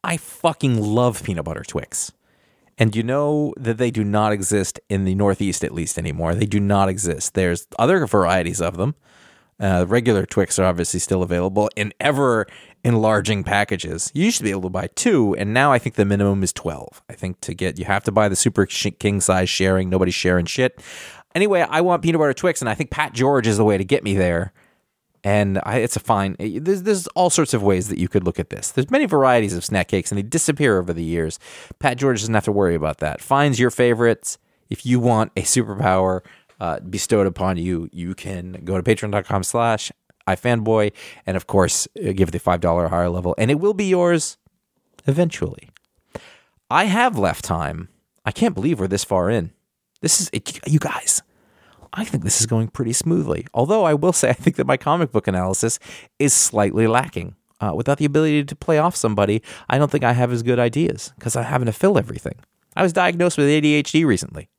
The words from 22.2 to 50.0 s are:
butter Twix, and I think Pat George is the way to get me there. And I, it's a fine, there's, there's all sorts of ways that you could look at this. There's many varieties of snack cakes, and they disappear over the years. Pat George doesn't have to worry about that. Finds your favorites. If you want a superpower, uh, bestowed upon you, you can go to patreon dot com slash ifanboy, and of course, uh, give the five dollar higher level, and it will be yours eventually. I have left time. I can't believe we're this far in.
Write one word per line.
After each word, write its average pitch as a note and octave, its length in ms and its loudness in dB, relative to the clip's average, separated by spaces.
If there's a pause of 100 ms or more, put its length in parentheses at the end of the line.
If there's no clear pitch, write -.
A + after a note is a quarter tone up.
butter D3 120 2
Twix, F3 300 -2
and A#2+ 60 -2
I G#2+ 60 -2
think D3 160 -6
Pat D3 220 -2
George B2+ 360 2
is G#2+ 80 2
the G#2+ 80 4
way G#2+ 120 4
to F#2+ 80 0
get A#2 200 0
me G2+ 100 0
there. F2+ 380 0 (720)
And G2+ 400 2
I, A#2+ 140 -2
it's A#2 180 -2
a - 40 -4
fine, G2 380 0
there's, E3 460 -4
there's G3 240 -2
all F3+ 200 0
sorts D#3 240 0
of A#2 80 0
ways G2 280 2
that G#2 100 -6
you F#2 80 0
could F#2+ 160 0
look F2 160 -2
at E2+ 120 -6
this. - 200 -10
There's C3 180 -2
many C#4+ 160 2
varieties B2+ 480 2
of F2 120 -6
snack F#2 240 -2
cakes, - 240 -2
and G2+ 40 -4
they G2+ 60 -4
disappear C3+ 560 0
over F2+ 140 -2
the E2+ 100 -4
years. E2 380 -4 (400)
Pat B2 180 0
George B2+ 220 0
doesn't A2 120 -4
have A2 120 0
to G#2+ 80 0
worry F#2+ 240 2
about D2+ 220 -2
that. D#2 220 -4
Finds C#3 380 2
your B2 140 2
favorites. A#2+ 680 2 (320)
If - 160 -8
you B2 140 4
want A#2 360 2
a F#2+ 60 -2
superpower, F#2+ 800 0 (400)
uh, E2+ 180 -4
bestowed G2 480 0
upon F#2 300 -2
you, E2+ 360 -4
you F2 220 -8
can F2+ 500 -12
go F#2 160 -2
to - 20 -6
patreon G#2+ 280 0
dot G2+ 140 0
com F#2+ 180 -2
slash A#2 480 -2 (380)
ifanboy, A2 640 0 (340)
and F#2+ 100 -2
of - 120 -6
course, - 400 2 (100)
uh, F#2+ 140 -4
give F#2+ 180 2
the F2 80 -4
five F2 220 0
dollar E2+ 280 0
higher F2 200 0
level, F2+ 300 -2
and A2 120 4
it D3 80 2
will G3+ 160 0
be G3 120 -2
yours F3 520 2 (680)
eventually. D3 600 -2 (1040)
I D#3+ 140 4
have A3 340 2
left F#2 260 -2
time. D#2+ 440 -4 (360)
I A2+ 60 -4
can't - 240 -2
believe B2+ 240 -2
we're G2 80 -2
this F#2+ 180 -2
far F#2 260 0
in. G2+ 200 -2 (500)